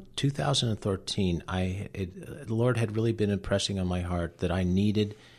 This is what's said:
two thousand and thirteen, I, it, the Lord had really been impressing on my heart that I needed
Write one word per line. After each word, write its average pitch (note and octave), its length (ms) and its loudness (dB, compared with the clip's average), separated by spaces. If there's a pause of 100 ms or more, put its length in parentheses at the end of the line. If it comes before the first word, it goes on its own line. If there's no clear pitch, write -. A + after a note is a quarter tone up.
(160)
two C#3 140 2
thousand C#3 400 0
and G#2+ 100 -2
thirteen, F#2 680 0
I, F#2 440 -2
it, G2 540 -8
the A2 80 -4
Lord A#2 220 2
had G#2+ 180 0
really A2+ 180 2
been G#2+ 160 2
impressing G2+ 500 0
on F#2 80 0
my F2+ 140 0
heart F2 380 -2
that F2 120 0
I F#2 120 2
needed G2+ 520 2 (240)